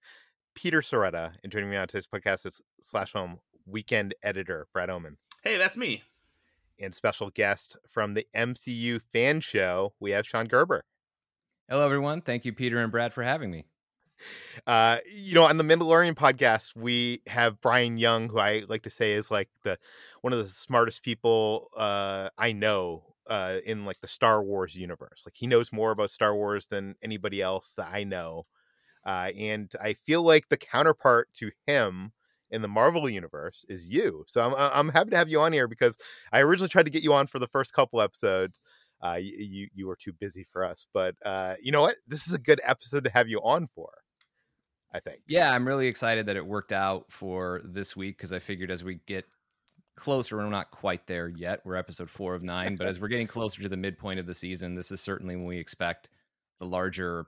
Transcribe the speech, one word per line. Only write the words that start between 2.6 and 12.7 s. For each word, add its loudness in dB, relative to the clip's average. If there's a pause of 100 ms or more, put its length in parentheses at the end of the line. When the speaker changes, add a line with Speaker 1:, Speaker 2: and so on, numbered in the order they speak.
Speaker 1:
Slash -6
Film -8 (280)
Weekend -2
Editor, -6
Brad -4
Oman. -10 (260)
Speaker 2:
Hey, -2
that's 0
me. -6 (760)
Speaker 1:
And -10
special -2
guest -2 (120)
from -4
the -4
M -2
C -10
U -4
Fan 2
Show, 0
we -4
have 0
Sean -2
Gerber. 2 (840)
Speaker 3:
Hello, 2
everyone. 0
Thank -4
you, -4
Peter -2